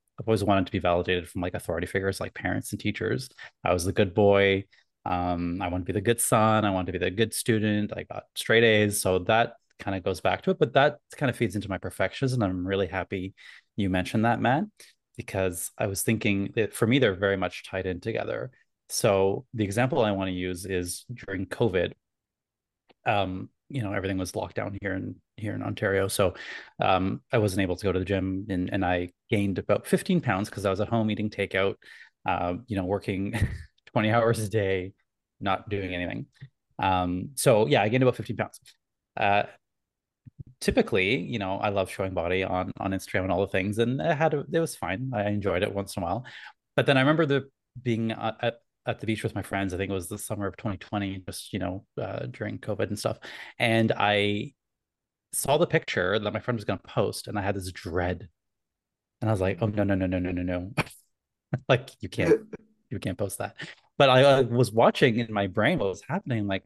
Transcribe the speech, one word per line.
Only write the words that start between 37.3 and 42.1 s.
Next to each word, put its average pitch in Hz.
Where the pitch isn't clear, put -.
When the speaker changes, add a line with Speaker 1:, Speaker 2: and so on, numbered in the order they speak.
Speaker 1:
so 113
yeah, 135
I 107
gained 127
about 127
fifteen 107
pounds. 104
Uh, 101
typically, 110
you 139
know, 95
I 107
love 98
showing 95